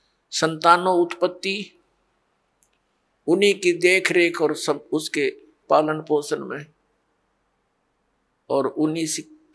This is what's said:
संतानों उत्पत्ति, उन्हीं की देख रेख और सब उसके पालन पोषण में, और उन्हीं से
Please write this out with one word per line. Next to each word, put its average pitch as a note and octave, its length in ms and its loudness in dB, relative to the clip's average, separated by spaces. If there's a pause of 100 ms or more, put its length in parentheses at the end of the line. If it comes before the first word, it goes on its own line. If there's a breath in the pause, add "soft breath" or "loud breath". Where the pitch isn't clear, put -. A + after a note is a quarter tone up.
(320)
संतानों E3+ 680 2
उत्पत्ति, F3+ 760 -4 (1500)
उन्हीं G3 260 4
की F#3 200 0
देख F3+ 380 2
रेख E3+ 300 2
और D3+ 140 0
सब C#3+ 380 -6
उसके D3+ 360 -2 (400)
पालन D#3 320 2
पोषण D3 440 -4
में, C3+ 200 -12 (1800)
और C3+ 180 0
उन्हीं D#3 380 -2
से D#3 160 -6 (340)